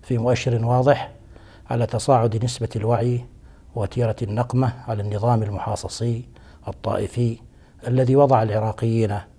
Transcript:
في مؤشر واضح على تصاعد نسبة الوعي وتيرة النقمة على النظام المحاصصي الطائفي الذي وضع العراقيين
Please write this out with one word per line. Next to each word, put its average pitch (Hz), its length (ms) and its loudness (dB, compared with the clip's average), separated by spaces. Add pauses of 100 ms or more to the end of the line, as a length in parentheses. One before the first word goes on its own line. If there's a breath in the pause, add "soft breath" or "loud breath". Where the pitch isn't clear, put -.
في 123 160 -4
مؤشر 120 480 0
واضح 127 460 2 (580 loud breath)
على 117 160 0
تصاعد 113 580 2
نسبة 120 320 -4
الوعي 120 500 0 (500 soft breath)
وتيرة 113 460 -2
النقمة 120 520 0 (140)
على 107 160 -4
النظام 107 400 0
المحاصصي 104 800 -4 (420 loud breath)
الطائفي 104 680 -4 (500 soft breath)
الذي 127 280 2
وضع 131 280 6
العراقيين 110 760 0 (220)